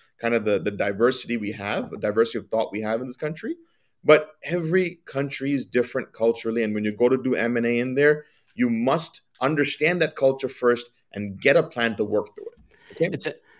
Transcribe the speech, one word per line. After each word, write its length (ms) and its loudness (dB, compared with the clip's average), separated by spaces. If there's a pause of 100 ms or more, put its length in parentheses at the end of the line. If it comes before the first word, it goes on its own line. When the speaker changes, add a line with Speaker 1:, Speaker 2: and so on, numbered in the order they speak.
(180)
Speaker 1:
kind 160 0
of 100 0
the, 140 2
the 120 -4
diversity 680 0
we 140 -6
have, 380 -6
the 60 -12
diversity 420 0
of 120 -12
thought 200 -2
we 120 -6
have 180 -2
in 60 -10
this 100 -12
country. 400 -8 (480)
But 280 4 (120)
every 640 -2
country 480 -4
is 100 -2
different 480 -2
culturally. 520 0
And 100 -2
when 100 -2
you 80 -2
go 160 4
to 80 2
do 180 0
M 220 0
and 80 0
A 140 2
in 160 -2
there, 300 4 (300)
you 140 2
must 540 0 (180)
understand 640 0
that 140 -2
culture 340 2
first 400 0 (240)
and 260 -8
get 160 6
a 60 6
plan 340 -2
to 80 0
work 320 -2
through 140 -16
it. 100 -20 (320)
Okay? 180 0
Speaker 2:
It's 160 -6 (340)